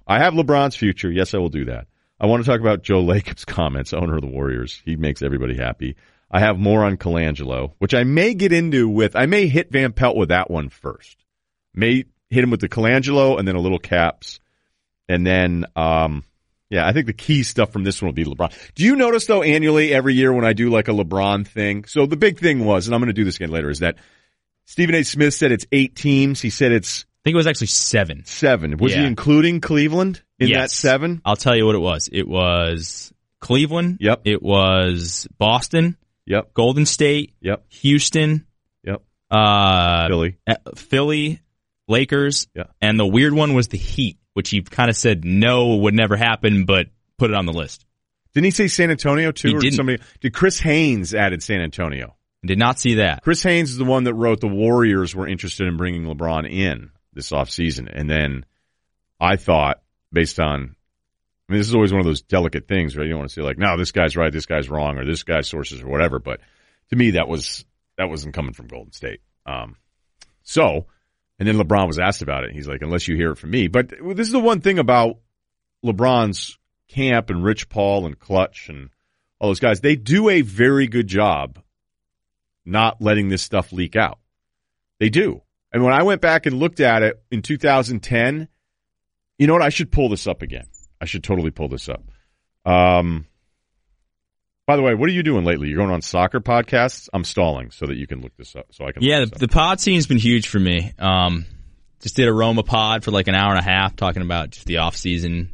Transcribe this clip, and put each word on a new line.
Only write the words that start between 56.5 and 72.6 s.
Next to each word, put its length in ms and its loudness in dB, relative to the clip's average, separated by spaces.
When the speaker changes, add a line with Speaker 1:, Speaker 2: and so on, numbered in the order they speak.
Speaker 1:
this 180 -12
offseason. 640 -4
And 160 -6
then 360 -2
I 160 0
thought, 460 0
based 260 0
on, 380 -4
I 20 -8
mean, 80 0
this 80 0
is 80 0
always 160 4
one 80 2
of 60 2
those 160 -2
delicate 480 -2
things, 260 -2
right? 80 -6
You 60 -4
don't 100 -6
wanna 100 -10
say, 120 -12
like, 160 -6
"No, 180 0
this 160 -4
guy's 240 0
right, 160 0
this 140 -8
guy's 240 -4
wrong, 280 -4
or 60 -8
this 200 -4
guy's 260 -2
sources," 320 -10
or 80 -14
whatever. 300 0
But 200 -10
to 60 -4
me, 160 4
that 160 4
was, 380 -8
that 120 -4
wasn't 240 -12
coming 200 -6
from 140 -20
Golden 260 -18
State. 260 -14
Um, 300 -12
so, 420 0
and 80 -4
then 120 2
LeBron 300 2
was 120 -4
asked 220 -2
about 240 -6
it. 80 -12
He's 160 -12